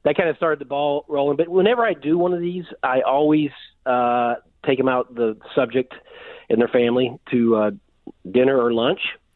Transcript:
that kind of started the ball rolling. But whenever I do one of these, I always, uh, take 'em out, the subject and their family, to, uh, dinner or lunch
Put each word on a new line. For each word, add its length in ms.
that 120
kind 140
of 80
started 220
the 80
ball 420
rolling. 300
But 100
whenever 380
I 80
do 240
one 160
of 60
these, 240
I 180
always, 500
uh, 480
take 140
'em 100
out, 260
the 220
subject 400
and 100
their 80
family, 500
to, 260
uh, 140
dinner 260
or 160
lunch 280